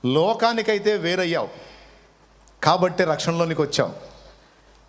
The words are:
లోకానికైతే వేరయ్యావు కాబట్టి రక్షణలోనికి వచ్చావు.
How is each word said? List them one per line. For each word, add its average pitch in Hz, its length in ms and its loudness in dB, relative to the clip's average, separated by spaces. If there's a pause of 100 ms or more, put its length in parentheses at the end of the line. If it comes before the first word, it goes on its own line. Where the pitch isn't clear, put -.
లోకానికైతే 214 920 2
వేరయ్యావు 170 520 -2 (1120)
కాబట్టి 175 400 2
రక్షణలోనికి 165 580 0
వచ్చావు. - 560 -4 (720)